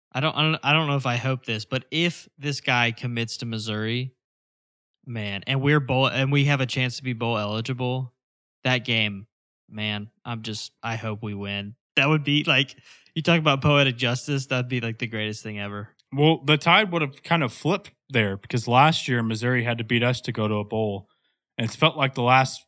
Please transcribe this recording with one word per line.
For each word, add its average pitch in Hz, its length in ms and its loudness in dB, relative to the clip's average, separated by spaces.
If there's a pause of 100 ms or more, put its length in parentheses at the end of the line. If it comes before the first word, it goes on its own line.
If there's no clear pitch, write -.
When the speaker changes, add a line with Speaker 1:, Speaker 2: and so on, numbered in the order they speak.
(140)
Speaker 1:
I 127 80 -4
don't, 156 140 0
I 147 80 0
don't, 156 200 0
I 143 100 4
don't 160 140 4
know 143 80 0
if 131 100 -2
I 120 120 0
hope 131 280 -4
this, 107 200 -6
but 131 260 -6
if 165 360 -2 (120)
this 139 220 -6
guy 120 300 2
commits 117 460 -6
to - 80 -8
Missouri, 113 680 -4 (920)
man, 104 420 -8
and 135 140 0
we're 147 180 4
bowl, 131 280 2
and 135 240 0
we 143 140 4
have 143 160 2
a 127 40 0
chance 123 320 -2
to - 60 -12
be 127 100 -4
bowl 117 240 -2
eligible, 123 760 -4 (500)
that 127 160 0
game, 110 480 -2 (420)
man, 107 400 -6 (140)
I'm 113 180 -8
just, 110 300 -10 (100)
I 117 140 -6
hope 110 260 -6
we 107 120 -6
win. 101 420 -8 (200)
That 139 140 2
would 151 140 2
be, 147 220 0
like, 139 300 0 (380)
you 165 80 -4
talk 170 180 4
about 143 220 2
poetic 139 360 4
justice, 131 500 -2
that'd 127 220 -2
be, 127 120 -2
like, 113 180 -6
the 117 80 -4
greatest 107 360 -6
thing 107 160 -10
ever. 104 300 -8 (220)
Speaker 2:
Well, 151 320 4
the 147 140 4
tide 185 340 2
would 170 100 -2
have 139 220 -6
kind 165 200 2
of 117 100 0
flipped 190 380 -2 (180)
there 104 280 0
because - 300 -4
last 139 400 6
year 120 140 0
Missouri 117 420 0
had 117 160 -2
to 120 40 -6
beat 117 200 2
us 123 180 2
to 127 100 -6
go 110 160 -2
to 107 80 0
a 104 80 -2
bowl. 104 460 -4 (480)
And 113 80 -2
it's 110 100 -8
felt 156 220 2
like 135 180 0
the 127 60 -2
last 131 460 4